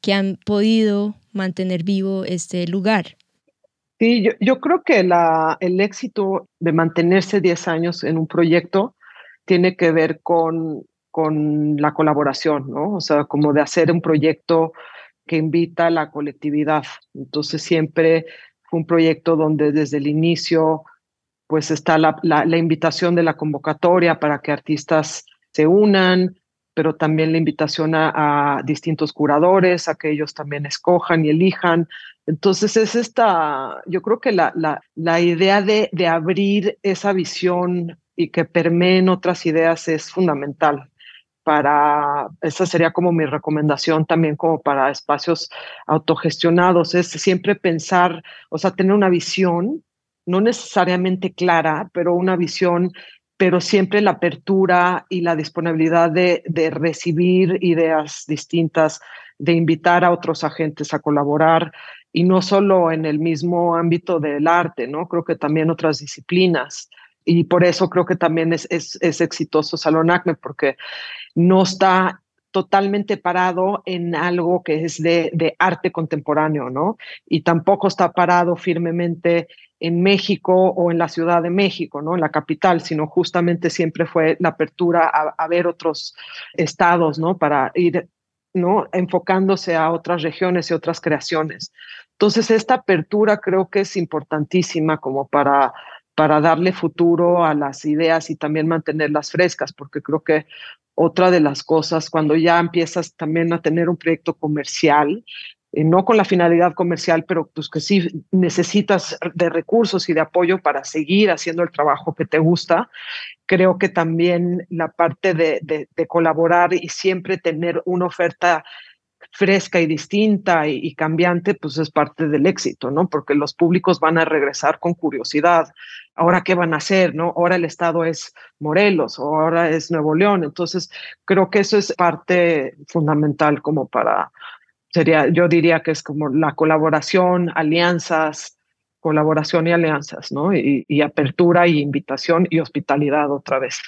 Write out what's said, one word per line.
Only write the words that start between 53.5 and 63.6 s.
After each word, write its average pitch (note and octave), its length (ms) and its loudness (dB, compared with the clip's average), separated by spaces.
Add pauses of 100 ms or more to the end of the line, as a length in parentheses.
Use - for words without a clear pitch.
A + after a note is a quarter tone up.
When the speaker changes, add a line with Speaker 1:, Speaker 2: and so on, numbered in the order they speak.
Speaker 2:
siempre G3+ 400 2
la G3 80 4
apertura F3+ 1000 0
y F3+ 140 -4
la E3+ 140 0
disponibilidad E3 720 0
de, F3+ 340 0
de D#3+ 260 -2
recibir E3+ 920 0
ideas D#3+ 640 0
distintas, D#3+ 760 -2 (380)
de E3+ 140 0
invitar E3+ 520 2
a F3 60 4
otros E3+ 340 -4
agentes D3+ 480 -6
a D3+ 60 -4
colaborar, D3+ 760 2 (400)
y E3+ 120 2
no F#3 180 4
solo F#3+ 480 2
en D#3+ 140 -2
el D3+ 160 -2
mismo E3+ 560 0